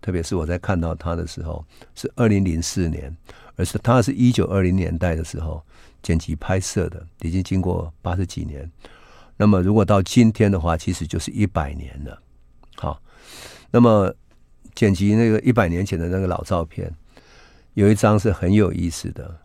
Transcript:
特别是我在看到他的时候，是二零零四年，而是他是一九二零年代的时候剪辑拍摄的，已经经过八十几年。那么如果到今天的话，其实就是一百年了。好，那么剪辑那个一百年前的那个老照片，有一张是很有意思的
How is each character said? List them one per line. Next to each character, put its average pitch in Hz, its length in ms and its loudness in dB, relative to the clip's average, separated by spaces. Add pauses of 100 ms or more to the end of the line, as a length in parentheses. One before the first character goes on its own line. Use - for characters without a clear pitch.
特 104 100 -4
别 85 120 -2
是 98 120 -4
我 82 80 -2
在 85 140 -4
看 92 220 -2
到 82 160 -2
他 85 200 -6
的 82 120 -6
时 - 160 -12
候， 78 200 -10 (300)
是 - 220 -8
二 120 120 2
零 101 160 2
零 82 160 0
四 85 300 -2
年， 73 260 -8 (400)
而 92 80 -2
是 - 140 -4
他 120 240 4
是 127 120 0
一 123 180 4
九 110 160 2
二 98 160 0
零 90 120 2
年 85 220 -2
代 85 180 0
的 80 80 -4
时 80 160 -10
候 78 240 -8 (380)
剪 82 160 0
辑 80 180 -4
拍 95 240 -2
摄 90 300 -4
的， 82 160 -14 (160)
已 82 80 -6
经 92 140 -2
经 95 180 -2
过 85 400 -4
八 87 140 -4
十 92 100 -2
几 - 180 -10
年。 71 240 -12 (680)
那 104 100 2
么 101 160 6
如 98 140 2
果 104 100 4
到 98 160 4
今 113 300 4
天 104 200 2
的 95 80 0
话， 82 160 0
其 - 160 -6
实 85 140 -6
就 80 140 -6
是 - 100 -8
一 104 160 0
百 78 300 -4
年 69 280 -12
了。 60 160 -16 (580)
好， 73 220 -8 (720)
那 120 100 4
么 107 320 6 (680)
剪 101 160 4
辑 101 220 2
那 113 160 4
个 107 80 2
一 - 120 2
百 110 160 2
年 85 160 -2
前 95 140 -4
的 82 100 -4
那 92 120 -2
个 95 80 -2
老 82 160 -4
照 85 200 -2
片， 82 300 -10 (800)
有 101 160 4
一 107 60 6
张 107 240 4
是 104 120 0
很 92 220 0
有 101 180 4
意 87 200 -4
思 - 180 -10
的 85 360 -14